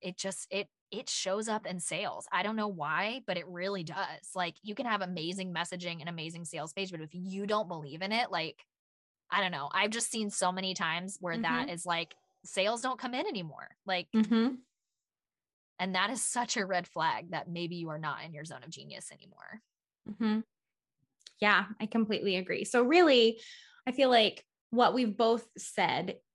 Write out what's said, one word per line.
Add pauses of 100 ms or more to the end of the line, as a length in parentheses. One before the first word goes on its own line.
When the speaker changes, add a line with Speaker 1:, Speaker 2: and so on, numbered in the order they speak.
Speaker 1:
it
just,
it, (240)
it
shows
up
in
sales.
I
don't
know
why,
but
it
really
does.
Like,
you
can
have
amazing
messaging
and
amazing
sales
page,
but
if
you
don't
believe
in
it,
like, (680)
I
don't
know.
I've
just
seen
so
many
times
where
that
Speaker 2:
Mm-hmm.
Speaker 1:
is,
like, (300)
sales
don't
come
in
anymore. (100)
Like,
Speaker 2:
Mm-hmm. (1200)
Speaker 1:
and
that
is
such
a
red
flag
that
maybe
you
are
not
in
your
zone
of
genius
anymore. (480)
Speaker 2:
Mm-hmm. (1000)
Yeah, (140)
I
completely
agree.
So
really, (460)
I
feel
like (280)
what
we've
both
said (200)